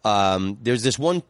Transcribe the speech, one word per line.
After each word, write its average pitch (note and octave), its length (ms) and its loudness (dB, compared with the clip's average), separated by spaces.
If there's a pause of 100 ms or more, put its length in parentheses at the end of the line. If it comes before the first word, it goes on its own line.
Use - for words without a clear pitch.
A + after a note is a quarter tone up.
um, G2 580 0
there's A#2 220 -2
this B2+ 140 0
one, E3+ 320 -2